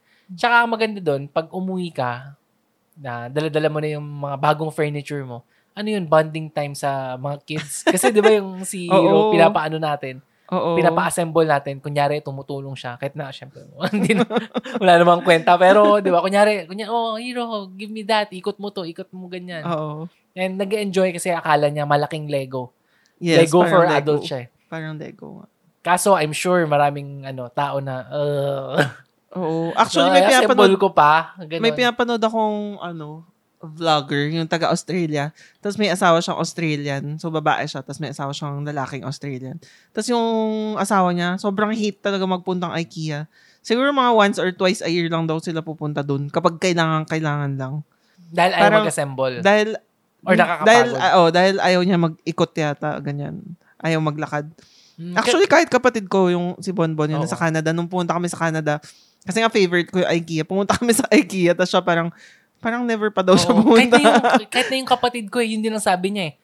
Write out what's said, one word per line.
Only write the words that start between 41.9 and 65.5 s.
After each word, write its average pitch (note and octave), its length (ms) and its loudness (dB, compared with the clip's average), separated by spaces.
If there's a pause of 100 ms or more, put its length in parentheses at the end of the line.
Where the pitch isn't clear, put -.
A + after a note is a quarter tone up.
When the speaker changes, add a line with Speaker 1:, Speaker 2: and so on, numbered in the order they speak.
Speaker 2:
talaga G3 240 -2
magpuntang F3+ 540 -4
ikea. D#3 480 -8 (340)
Siguro B3+ 300 0
mga B3+ 240 2
once G3+ 240 4
or F3+ 160 -2
twice F#3 260 0
a - 80 -6
year E3 220 0
lang E3 160 -2
daw D#3+ 160 -2
sila D#3+ 180 -6
pupunta D3+ 400 -6
dun. C#3+ 300 -4
Kapag E3+ 320 0
kailangan, E3 420 2
kailangan D3 480 -4
lang. C3+ 220 -6 (560)
Speaker 1:
Dahil F3 240 4
ayaw F3 100 4
Speaker 2:
Parang G#3+ 200 6
Speaker 1:
mag-assemble. C3+ 580 -2
Speaker 2:
dahil G#3 260 4 (520)
Speaker 1:
Or - 160 -2
nakakapagod. E3 320 2
Speaker 2:
dahil, A#3+ 200 8 (100)
ah, F3+ 180 2
oh, E3+ 140 6
dahil F#3 280 4
ayaw F3+ 240 2
niya F3+ 160 2
mag-ikot E3 540 -2
yata, D3+ 480 -4
ganyan. C#3+ 420 -10 (360)
Ayaw D#3+ 220 -2
maglakad. D3+ 500 -4 (460)
Speaker 1:
Mm, F3 200 -12
Speaker 2:
Actually, B3 300 2
Speaker 1:
ka- - 120 4
Speaker 2:
kahit E4+ 140 2
kapatid A#3+ 340 2
ko, F#3 220 2
yung F3 300 -2
si F#3+ 120 -10
Bonbon, D#3+ 380 -2
yung D#3 140 -2
Speaker 1:
Oo. D#3+ 40 -2
Speaker 2:
nasa E3 120 -6
Canada. D#3+ 340 0
Nung E3+ 160 -2
pumunta F3 240 -2
kami F3 160 -2
sa E3+ 120 -8
Canada, D#3 420 -2 (400)
kasi F#3+ 180 -4
nga A3+ 80 4
favorite F3+ 400 2
ko F#3 120 -6
yung F3 120 0
ikea. E3 320 -2
Pumunta G3 320 -2
kami A#3 160 2
sa A3+ 160 0
ikea, F#3 460 2
tapos F3+ 160 0
siya F#3 100 2
parang, E3+ 300 0 (480)
parang A#3+ 240 -4
never A3+ 260 -2
pa G#3 140 0
daw F#3 160 6
siya - 160 2
Speaker 1:
Oo. G#3+ 80 6
Speaker 2:
pumunta. A3+ 160 6 (100)
Speaker 1:
Kahit A#3 60 4
na A#3+ 80 6
yung, A3 180 6 (300)
kahit B3 180 -2
na C4 80 -4
yung C4 140 -4
kapatid B3 380 0
ko, B3 100 -8
eh, A#3 100 0
yun A3 140 -4